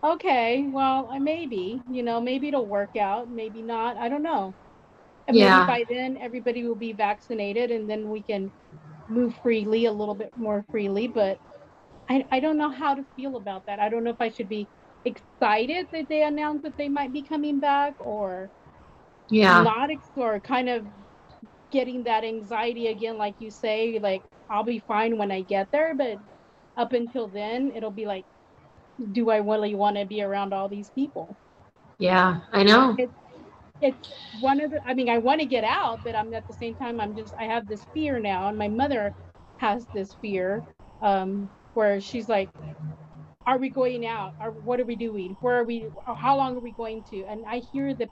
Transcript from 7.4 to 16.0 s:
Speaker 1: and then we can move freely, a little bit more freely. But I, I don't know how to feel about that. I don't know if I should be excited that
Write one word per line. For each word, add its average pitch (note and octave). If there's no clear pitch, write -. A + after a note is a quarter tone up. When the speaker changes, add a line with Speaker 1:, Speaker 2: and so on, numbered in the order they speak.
Speaker 1:
and A3
then G#3+
we G#3+
can G3
move A#3
freely, A3+
a A3
little G#3
bit G3+
more G#3
freely. G#3
But G#3
I, C4
I C4
don't D#4
know D4+
how C#4
to C4+
feel C4
about G3
that. G#3
I G#3
don't A3+
know A#3
if A3+
I A3+
should G#3+
be G#3
excited B3
that D#4+